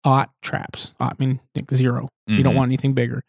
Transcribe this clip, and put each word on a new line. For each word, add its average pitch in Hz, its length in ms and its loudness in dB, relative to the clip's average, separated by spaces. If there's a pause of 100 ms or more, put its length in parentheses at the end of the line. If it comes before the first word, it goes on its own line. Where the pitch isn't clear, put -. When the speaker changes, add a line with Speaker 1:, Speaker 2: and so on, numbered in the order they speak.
Speaker 1:
aught 143 260 2 (120)
traps. - 580 -8
Aught 127 200 -2
mean, 131 200 0 (140)
like, - 180 -8
zero. 127 360 0 (180)
You 107 160 2
don't 131 100 4
Speaker 2:
Mm-hmm. 120 60 2
Speaker 1:
want 127 100 2
anything 131 260 0
bigger. 127 340 -2